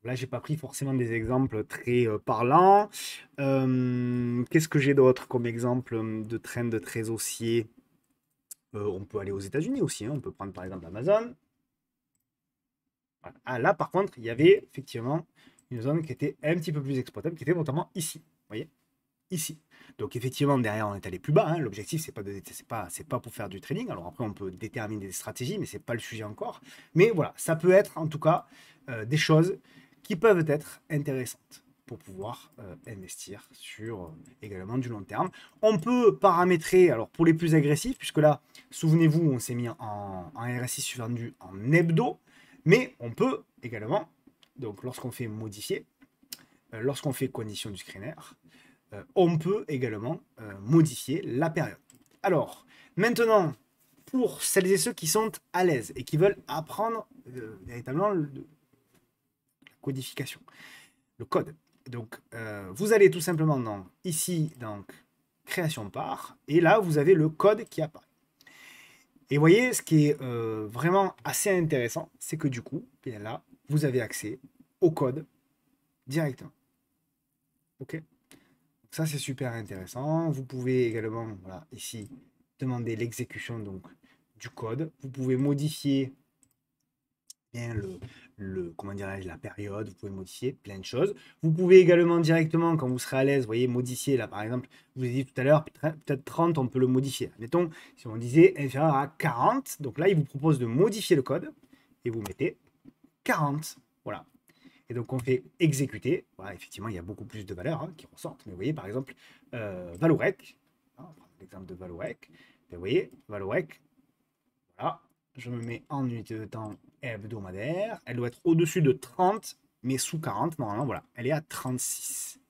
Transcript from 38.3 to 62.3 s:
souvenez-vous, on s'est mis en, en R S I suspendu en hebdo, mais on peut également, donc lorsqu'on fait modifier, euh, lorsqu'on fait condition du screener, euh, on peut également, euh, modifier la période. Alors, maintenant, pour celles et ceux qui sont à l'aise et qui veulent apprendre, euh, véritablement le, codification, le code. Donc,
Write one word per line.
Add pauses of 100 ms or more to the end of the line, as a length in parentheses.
souvenez-vous, (100)
on
s'est
mis
en,
en (180)
R
S
I
suspendu
en
hebdo, (460)
mais
on
peut (200)
également, (480)
donc
lorsqu'on
fait
modifier, (880)
euh,
lorsqu'on
fait
condition
du
screener, (800)
euh, (120)
on
peut
également, (180)
euh,
modifier
la
période. (460)
Alors, (320)
maintenant, (540)
pour
celles
et
ceux
qui
sont (200)
à
l'aise
et
qui
veulent
apprendre, (300)
euh,
véritablement
le, (1600)
codification, (760)
le
code. (340)
Donc, (140)